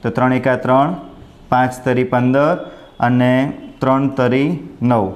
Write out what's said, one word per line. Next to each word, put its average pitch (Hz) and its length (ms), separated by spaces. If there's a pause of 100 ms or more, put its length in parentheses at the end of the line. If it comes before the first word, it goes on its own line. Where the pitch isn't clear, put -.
તો 117 60
ત્રણ 127 240
એકા 127 220
ત્રણ, 135 400 (540)
પાંચ 127 220 (140)
તરી 127 180
પંદર 131 540 (420)
અને 127 540 (260)
ત્રણ 135 280
તરી 135 520 (220)
નવ. 117 340